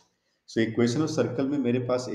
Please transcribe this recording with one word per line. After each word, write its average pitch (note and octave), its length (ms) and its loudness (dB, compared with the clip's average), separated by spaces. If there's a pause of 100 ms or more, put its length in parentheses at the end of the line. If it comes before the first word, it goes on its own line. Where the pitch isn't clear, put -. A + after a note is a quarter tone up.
(480)
So A2+ 140 0
equation A#2+ 420 2
of D3+ 100 -2
circle - 360 0
में D3 80 -2
मेरे B2 280 0
पास B2 280 -2